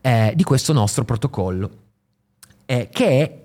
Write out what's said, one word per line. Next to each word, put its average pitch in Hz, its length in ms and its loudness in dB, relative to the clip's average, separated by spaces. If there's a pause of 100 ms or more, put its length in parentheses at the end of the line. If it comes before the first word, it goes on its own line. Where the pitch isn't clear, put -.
eh, 120 360 2
di 214 80 4
questo 135 280 0
nostro 120 320 0
protocollo, 104 680 -4 (960)
eh, 123 260 -2
che 247 160 0
è 147 360 0